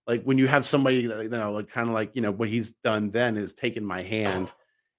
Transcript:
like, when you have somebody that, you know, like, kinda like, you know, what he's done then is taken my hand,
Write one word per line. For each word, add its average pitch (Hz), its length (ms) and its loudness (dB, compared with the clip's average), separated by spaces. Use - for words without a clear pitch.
like, 117 180 0
when 131 140 4
you 131 100 6
have 135 180 4
somebody 131 420 2
that, 110 160 -4
you 113 60 -6
know, 110 220 -2
like, 104 200 -6
kinda 117 200 -2
like, 110 240 -2
you 117 60 -2
know, 104 100 0
what 110 180 -2
he's 110 220 -2
done 107 400 0
then 117 260 0
is 98 160 -6
taken 117 300 -4
my 92 180 -6
hand, 95 500 -2